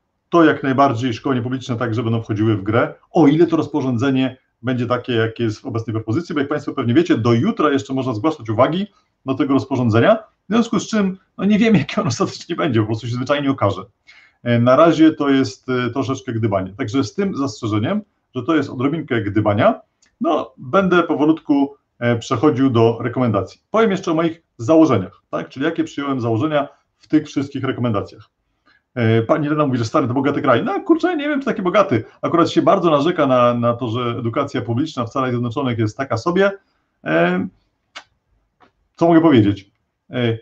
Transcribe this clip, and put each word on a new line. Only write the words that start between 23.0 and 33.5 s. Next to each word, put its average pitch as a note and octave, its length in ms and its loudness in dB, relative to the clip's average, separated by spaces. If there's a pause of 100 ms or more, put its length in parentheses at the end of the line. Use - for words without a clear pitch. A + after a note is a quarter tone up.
rekomendacji. A#2 600 -4 (100)
Powiem G#3+ 200 2
jeszcze F3+ 200 -4
o D#3 40 0
moich E3 280 -2 (140)
założeniach, A#2+ 720 2
tak? - 200 -8
Czyli C3 160 -6
jakie E3 180 -4
przyjąłem C#3 380 -6
założenia C3+ 460 -2 (300)
w - 100 -20
tych D3+ 200 0
wszystkich C3+ 360 -6
rekomendacjach. A#2 640 -4 (640)
E, A2+ 260 2
pani D3 280 0
Lena D3+ 160 0
mówi, C3 120 -2
że A#2 80 -2
stary C#3 220 -2
to A#2 60 -4
bogaty C3+ 280 -2
kraj. B2+ 220 2
No D4+ 200 -2
kurczę, E4 340 0
nie D4 120 -4
wiem, D4 100 -2
czy C#4 60 -6
taki G#3+ 160 -4
bogaty. F3+ 420 2 (180)
Akurat D#3+ 280 2
się E3+ 120 0
bardzo E3+ 300 4
narzeka D3 360 2
na, B2 260 4